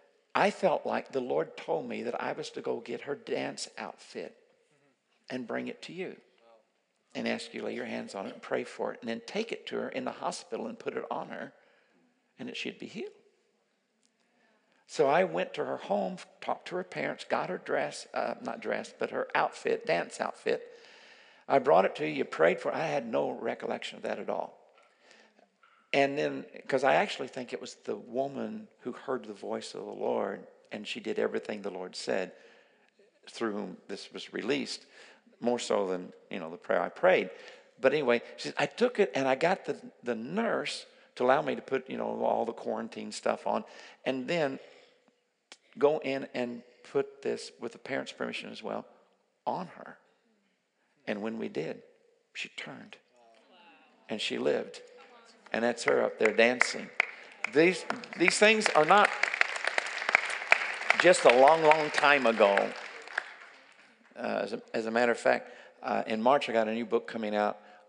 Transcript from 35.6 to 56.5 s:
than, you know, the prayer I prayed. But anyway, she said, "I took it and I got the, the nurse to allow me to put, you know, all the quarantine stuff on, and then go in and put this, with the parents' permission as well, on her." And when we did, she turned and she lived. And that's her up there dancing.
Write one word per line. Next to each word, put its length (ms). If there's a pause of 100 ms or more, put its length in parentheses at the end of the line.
than, 260 (160)
you 100
know, 100
the 60
prayer 260
I 60
prayed. 420 (520)
But 100
anyway, 300 (160)
she 100
said, 100
"I 100
took 340
it 120
and 140
I 80
got 300
the, 160 (200)
the 140
nurse 680 (300)
to 100
allow 160
me 140
to 60
put, 280
you 80
know, 260
all 220
the 80
quarantine 580
stuff 340
on, 200 (400)
and 240
then 300 (1160)
go 220
in 340
and 300 (280)
put 300
this, 380
with 120
the 60
parents' 340
permission 380
as 140
well, 200 (640)
on 220
her." 320 (1080)
And 160
when 160
we 120
did, 340 (500)
she 160
turned 480 (1120)
and 100
she 200
lived. 420 (720)
And 100
that's 200
her 200
up 140
there 160
dancing. 560 (640)